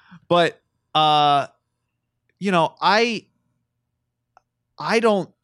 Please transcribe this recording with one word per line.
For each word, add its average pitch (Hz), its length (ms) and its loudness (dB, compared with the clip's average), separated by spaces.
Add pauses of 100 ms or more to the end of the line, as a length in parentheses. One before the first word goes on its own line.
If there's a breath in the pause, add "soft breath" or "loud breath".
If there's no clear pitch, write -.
(280 soft breath)
But, 170 320 0 (340)
uh, 147 540 2 (880)
you 196 120 -6
know, 165 300 0
I, 208 460 -2 (1500)
I 180 220 -2
don't, 208 300 0 (140)